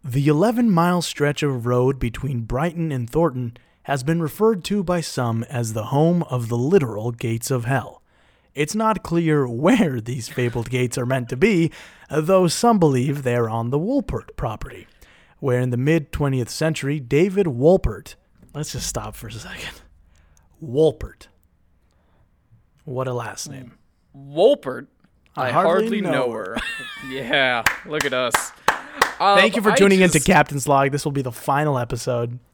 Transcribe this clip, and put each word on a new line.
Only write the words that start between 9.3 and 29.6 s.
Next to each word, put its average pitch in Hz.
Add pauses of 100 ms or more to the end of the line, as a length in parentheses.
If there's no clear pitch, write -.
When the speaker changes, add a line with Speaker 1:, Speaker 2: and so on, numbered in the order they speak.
Speaker 1:
where 147
these 120
fabled 120
gates 127
are 123
meant 127
to 131
be, 165 (400)
though 175
some 233
believe 143
they're 120
on 117
the 143
Wolpert 247
property, - (540)
where 123
in 127
the 123
mid-twentieth 139
century, 156
David 175
Wolpert, 131 (400)
let's 147
just 185
stop 107
for 120
a -
second. - (840)
Wolpert. 139 (1600)
What 131
a 123
last 120
name. 131 (380)
Speaker 2:
Wolpert? 143 (500)
Speaker 1:
I 127
Speaker 2:
I 123
Speaker 1:
hardly 165 (140)
Speaker 2:
hardly 226
Speaker 1:
know -
Speaker 2:
know 123
Speaker 1:
her. 110 (120)
Speaker 2:
her. - (260)
<laughs> -
Yeah, 131 (240)
look 147
at 131
us. 127 (680)
Um, 202
Speaker 1:
Thank 208
you 226